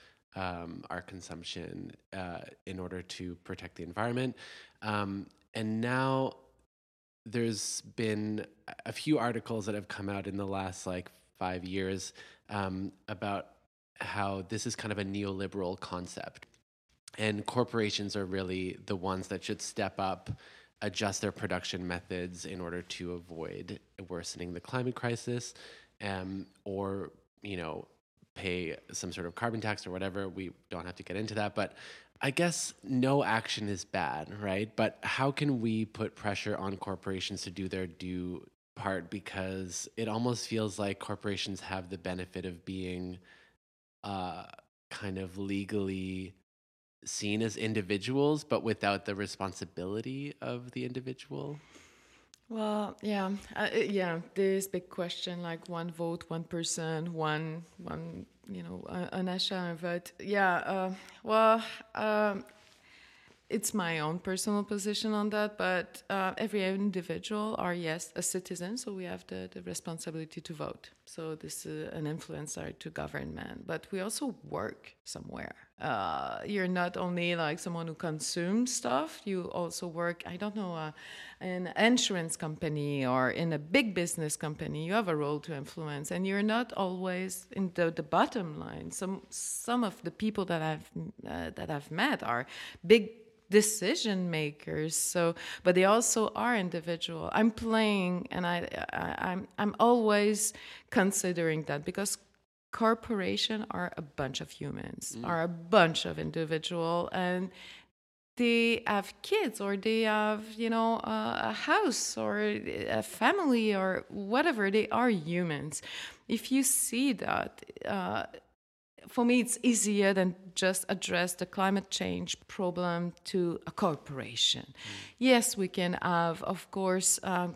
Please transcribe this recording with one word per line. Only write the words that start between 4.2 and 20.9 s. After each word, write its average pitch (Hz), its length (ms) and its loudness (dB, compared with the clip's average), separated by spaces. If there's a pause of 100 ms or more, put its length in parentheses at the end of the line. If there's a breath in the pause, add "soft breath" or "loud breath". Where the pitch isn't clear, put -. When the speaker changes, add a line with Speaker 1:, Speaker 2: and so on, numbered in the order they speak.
Speaker 1:
Um, 101 440 0 (280)
and 110 260 0
now 131 520 2 (920)
there's 113 540 0 (160)
been 107 480 0 (400)
a - 80 -6
few 151 260 2
articles 113 480 0
that 107 80 0
have 101 140 -4
come 101 200 -6
out 98 180 -2
in 98 100 -4
the 101 100 -2
last, 95 400 -4
like, 90 240 -4 (280)
five 92 260 -2
years, 95 480 -2 (380 loud breath)
um, 98 420 -2 (160)
about 101 380 -4 (540)
how 98 480 -2
this 110 180 -4
is 117 100 -4
kind 107 160 -4
of 101 60 -2
a 101 60 -2
neoliberal 98 760 -4
concept. - 680 -10 (720)
And 107 300 0
corporations 107 720 0
are 98 100 0
really 92 500 -2 (100)
the 101 100 -2
ones 92 320 -2
that 95 160 -4
should - 180 -4
step - 360 -2
up, 95 320 -2 (520 loud breath)
adjust 104 400 0